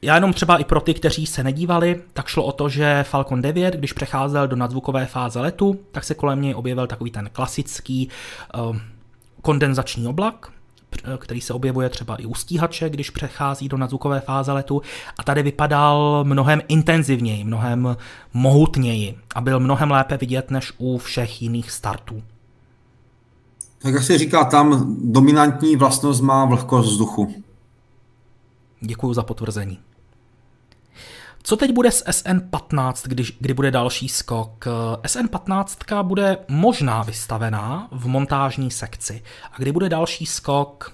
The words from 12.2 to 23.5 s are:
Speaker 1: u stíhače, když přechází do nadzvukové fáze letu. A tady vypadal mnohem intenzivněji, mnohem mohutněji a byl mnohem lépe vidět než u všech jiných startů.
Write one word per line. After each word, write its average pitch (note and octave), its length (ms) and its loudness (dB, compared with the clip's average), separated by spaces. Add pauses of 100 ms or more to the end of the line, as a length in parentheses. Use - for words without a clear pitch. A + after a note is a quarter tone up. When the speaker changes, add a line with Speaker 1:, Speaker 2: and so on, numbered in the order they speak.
Speaker 1:
u A2+ 100 -8
stíhače, E3 540 -2
když C#3+ 200 -6
přechází C#3 600 -4
do C3+ 80 -2
nadzvukové C3+ 420 0
fáze C3+ 320 -2
letu. C#3 300 0 (360)
A - 60 -10
tady C#3+ 200 2
vypadal D3 800 4
mnohem C#3+ 440 4
intenzivněji, C3+ 760 2
mnohem A#2+ 540 0 (360)
mohutněji B2+ 840 4 (180)
a A#2+ 60 -4
byl C3 180 2
mnohem C#3 320 2
lépe C3+ 260 2
vidět C3 340 -4
než C3 260 -4
u B2+ 200 -2
všech A#2+ 440 -6
jiných A#2 300 -4
startů. G#2+ 520 -8 (1600)